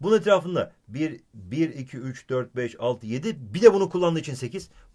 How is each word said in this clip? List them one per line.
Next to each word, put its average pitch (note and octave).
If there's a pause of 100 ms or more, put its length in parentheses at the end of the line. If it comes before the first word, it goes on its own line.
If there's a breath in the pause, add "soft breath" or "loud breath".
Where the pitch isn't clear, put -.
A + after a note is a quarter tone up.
bunun G#3+
etrafında F3+ (160)
bir, C#3+ (140)
bir, A2+
iki, C3
üç, B2+
dört, B2+
beş, A#2+
altı, A#2
yedi, D3 (180)
bir F#3
de G#3+
bunu G3
kullandığı F3
için D3
sekiz. C3 (240 soft breath)